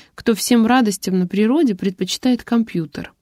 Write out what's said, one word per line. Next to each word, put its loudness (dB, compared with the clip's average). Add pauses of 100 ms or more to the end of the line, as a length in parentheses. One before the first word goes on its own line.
(160)
кто -2
всем 2
радостям 0
на 0
природе 2
предпочитает -4
компьютер -4